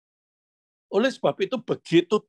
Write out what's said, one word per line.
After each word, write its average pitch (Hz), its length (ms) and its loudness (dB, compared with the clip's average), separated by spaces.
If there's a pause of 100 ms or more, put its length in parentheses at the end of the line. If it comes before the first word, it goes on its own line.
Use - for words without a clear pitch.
(920)
oleh 240 240 0
sebab - 240 -2
itu 208 240 -4
begitu 175 680 0